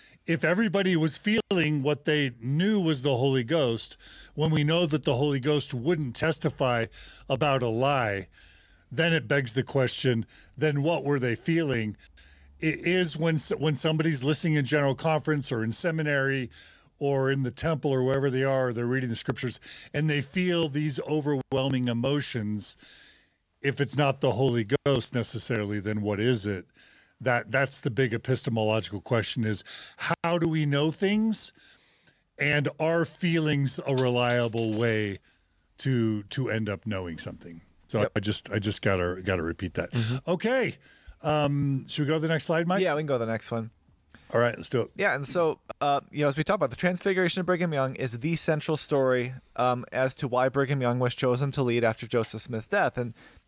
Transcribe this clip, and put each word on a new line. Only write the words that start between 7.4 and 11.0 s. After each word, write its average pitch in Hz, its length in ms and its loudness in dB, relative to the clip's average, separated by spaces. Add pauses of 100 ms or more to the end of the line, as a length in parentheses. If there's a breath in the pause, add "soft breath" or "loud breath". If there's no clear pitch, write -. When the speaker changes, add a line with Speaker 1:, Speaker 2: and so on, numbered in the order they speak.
Speaker 1:
a 120 60 2
lie, 113 580 0 (640 soft breath)
then 160 220 0
it 131 160 0
begs 139 260 0
the 131 80 0
question, 123 640 0 (320 loud breath)
then 143 240 0
what 156 220 0